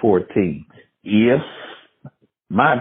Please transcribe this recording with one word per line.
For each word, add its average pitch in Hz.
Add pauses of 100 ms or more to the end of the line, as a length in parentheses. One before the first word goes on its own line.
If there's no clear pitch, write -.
fourteen. 90 (380)
"If 117 (1080)
my 131